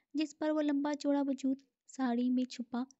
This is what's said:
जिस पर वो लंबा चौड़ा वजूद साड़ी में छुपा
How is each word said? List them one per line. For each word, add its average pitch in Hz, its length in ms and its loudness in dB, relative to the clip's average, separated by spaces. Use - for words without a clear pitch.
जिस 294 180 -2
पर 311 180 0
वो 302 100 2
लंबा 294 320 2
चौड़ा 285 280 2
वजूद 269 360 0
साड़ी 247 420 0
में 254 160 2
छुपा 247 400 -6